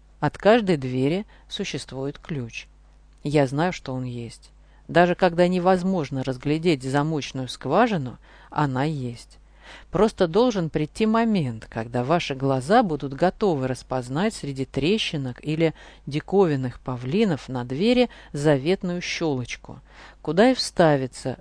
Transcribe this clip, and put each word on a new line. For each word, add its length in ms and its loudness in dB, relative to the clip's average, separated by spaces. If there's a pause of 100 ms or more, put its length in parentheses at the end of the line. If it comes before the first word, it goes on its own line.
(200)
От 180 -2
каждой 380 4
двери 500 -2 (220)
существует 680 -8
ключ. 500 -10 (560)
Я 220 4
знаю, 260 -2
что 220 -10
он 100 -6
есть. 460 -12 (360)
Даже 280 4
когда 340 4
невозможно 720 2
разглядеть 640 0
замочную 640 -2
скважину, 680 0 (320)
она 340 -2
есть. 540 -8 (520)
Просто 380 2
должен 420 2
прийти 360 -2
момент, 600 0
когда 360 -4
ваши 320 0
глаза 480 2
будут 300 -4
готовы 520 0
распознать 640 -4
среди 320 -8
трещинок 800 -2
или 300 0 (320)
диковинных 720 0
павлинов 720 -2
на 160 -6
двери 440 2 (240)
заветную 680 0
щёлочку, 800 -6 (420)
куда 300 4
и 20 2
вставится 880 0